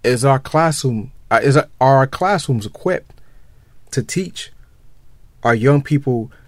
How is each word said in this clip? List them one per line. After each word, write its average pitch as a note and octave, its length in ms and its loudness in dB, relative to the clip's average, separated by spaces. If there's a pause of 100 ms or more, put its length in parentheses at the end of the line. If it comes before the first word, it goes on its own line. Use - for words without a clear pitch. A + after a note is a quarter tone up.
Is B2 200 0
our C3+ 140 4
classroom, C#3 720 -2 (200)
uh, A2+ 120 4
is C3+ 140 2
our, D3+ 120 2 (120)
are C3+ 160 4
our C3+ 100 4
classrooms C#3+ 600 -2
equipped - 460 -6 (800)
to B2 100 -4
teach - 500 -8 (920)
our A#2 120 2
young C#3 280 2
people C3 480 -2 (160)